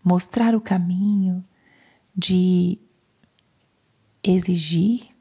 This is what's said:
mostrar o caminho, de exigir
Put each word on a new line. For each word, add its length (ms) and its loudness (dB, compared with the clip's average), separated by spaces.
mostrar 540 0
o 60 0
caminho, 800 -2
de 640 0
exigir 840 0